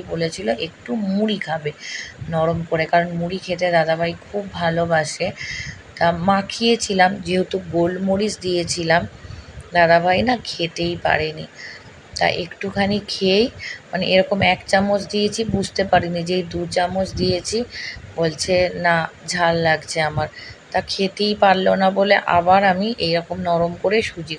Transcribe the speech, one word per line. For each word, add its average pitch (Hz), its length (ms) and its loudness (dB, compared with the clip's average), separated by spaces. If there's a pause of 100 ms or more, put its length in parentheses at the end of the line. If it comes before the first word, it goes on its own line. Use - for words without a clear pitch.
বলেছিল 165 380 -4 (120)
একটু - 320 -10 (100)
মুড়ি 202 360 0
খাবে 151 340 -6 (580)
নরম 165 340 0
করে, 160 220 -2
কারণ 175 260 2
মুড়ি 175 280 -4
খেতে 180 320 -2
দাদাভাই 165 400 2 (120)
খুব 202 200 -6 (100)
ভালোবাসে। 170 760 0 (640)
তা 170 140 2 (140)
মাখিয়েছিলাম, 196 880 2 (120)
যেহেতু 180 340 0 (140)
গোলমরিচ 190 680 0
দিয়েছিলাম, 175 640 0 (720)
দাদাভাই 170 480 6
না 233 220 2
খেতেই 170 520 -4
পারেনি। 156 500 -2 (720)
তা 175 160 2
একটুখানি 196 640 -2 (100)
খেয়েই, 196 400 2 (400)
মানে 180 180 -6
এরকম 185 360 2
এক 180 260 2
চামচ 202 400 2
দিয়েছি, 208 360 -2
বুঝতে 196 400 -2
পারিনি 175 400 2
যে 180 120 -2
এই 185 80 0
দু 170 220 -6
চামচ 180 480 0
দিয়েছি, 180 440 -2 (580)
বলছে, 165 400 0 (200)
"না, 175 200 2 (320)
ঝাল 170 280 2
লাগছে 160 460 0
আমার।" 156 260 -2 (420)
তা 190 120 0
খেতেই 196 540 -2
পারলো 190 400 4
না 190 160 2
বলে 196 240 4 (120)
আবার 175 360 6
আমি 190 240 2 (120)
এইরকম 170 420 -2
নরম 170 340 0
করে 196 260 0
সুজি 160 380 -8